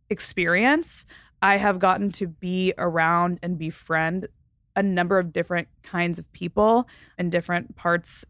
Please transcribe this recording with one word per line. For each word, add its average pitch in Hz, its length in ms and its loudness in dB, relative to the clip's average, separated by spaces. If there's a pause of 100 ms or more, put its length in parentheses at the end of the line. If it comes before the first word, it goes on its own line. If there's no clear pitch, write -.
(100)
experience. 208 960 0 (340)
I 196 160 4
have 202 220 2
gotten 185 340 2
to 196 140 -6
be 185 500 -2
around 170 680 0
and 170 160 -4
befriend 160 720 -4 (480)
a 196 60 2
number 185 360 2
of 175 140 -2
different 170 360 -4 (140)
kinds 175 360 -4
of 165 140 -16
people 220 560 2 (300)
in 175 120 -2
different 175 460 -2
parts - 540 -2